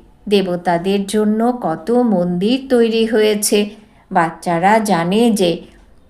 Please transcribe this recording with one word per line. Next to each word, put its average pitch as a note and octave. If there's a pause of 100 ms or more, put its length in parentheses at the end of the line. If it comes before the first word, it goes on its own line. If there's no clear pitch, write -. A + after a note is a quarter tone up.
(280)
দেবতাদের F#3+
জন্য G#3+
কত E3
মন্দির A3
তৈরি A3+
হয়েছে। G#3+ (420)
বাচ্চারা F3
জানে G#3
যে F#3 (500)